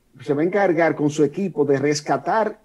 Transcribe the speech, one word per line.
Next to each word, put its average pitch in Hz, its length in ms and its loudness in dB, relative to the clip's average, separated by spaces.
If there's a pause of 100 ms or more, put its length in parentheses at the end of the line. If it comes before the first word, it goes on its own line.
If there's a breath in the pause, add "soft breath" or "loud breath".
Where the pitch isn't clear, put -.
(240)
se 143 120 0
va 147 80 0
a - 20 2
encargar 175 500 2
con 147 140 0
su 147 140 2
equipo 147 420 -2
de 135 140 2
rescatar 151 840 -2